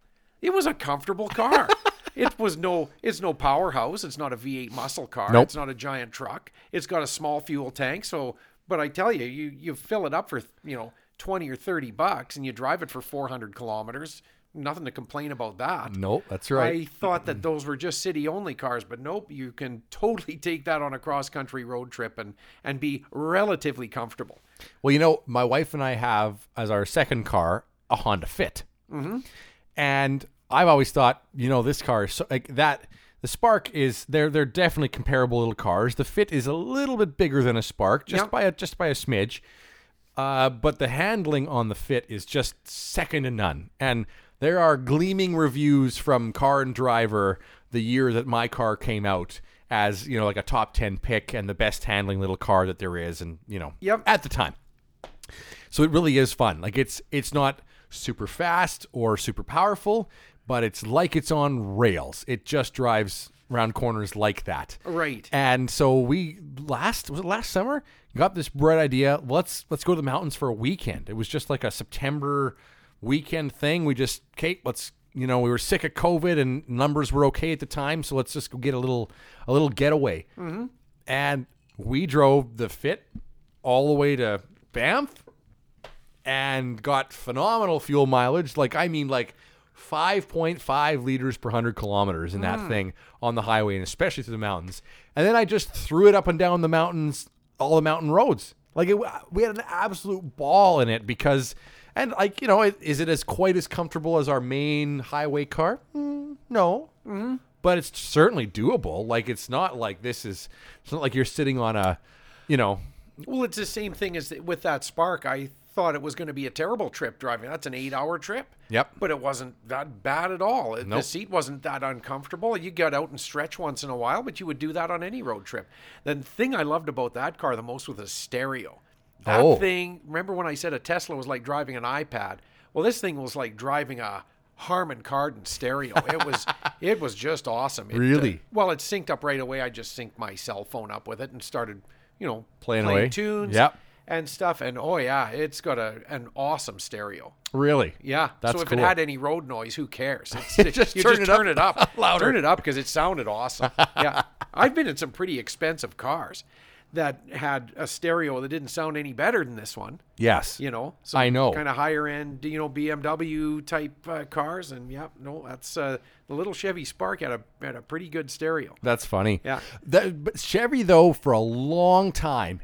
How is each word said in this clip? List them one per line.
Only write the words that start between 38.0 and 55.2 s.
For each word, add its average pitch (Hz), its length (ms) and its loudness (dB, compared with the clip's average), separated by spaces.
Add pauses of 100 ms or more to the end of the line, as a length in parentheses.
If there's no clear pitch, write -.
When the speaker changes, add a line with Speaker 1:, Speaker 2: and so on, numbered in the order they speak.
Speaker 2:
just 185 160 2
Speaker 1:
Yep. 214 80 -6
Speaker 2:
by - 120 2
a, 190 80 4
just - 280 -8
by 175 80 0
a 143 80 2
smidge. 113 460 0 (760)
Uh, 135 320 2
but 131 300 0
the 135 80 2
handling 151 600 0
on 120 220 0
the 101 60 -4
Fit - 340 -2
is 107 160 -8
just - 420 -4
second - 560 -4
to 131 80 -2
none. 87 380 -2 (100)
And 120 260 0 (340)
there 170 200 2
are 160 180 6
gleaming 175 580 2
reviews 143 640 4
from 120 360 2
Car 139 280 4
and 127 140 -2
Driver 110 640 2 (320)
the 117 100 0
year 123 320 4
that 120 120 2
my 117 220 0
car 113 300 -2
came 107 280 -2
out 92 340 -2 (300)
as, 104 380 0
you 131 100 -2
know, 107 80 2
like, 101 120 0
a 101 40 0
top 110 320 0
ten 101 240 0
pick - 360 -2
and 104 140 -4
the 101 60 -2
best 104 320 0
handling 101 340 0
little 95 180 -2
car 95 280 4
that 92 140 -4
there 90 180 -4
is, 85 240 -6
and, 85 160 -10 (100)
you 101 120 -8
know, 80 220 -10
Speaker 1:
Yep. 214 260 0
Speaker 2:
at 196 160 4
the - 60 -10
time. - 260 -2 (1120)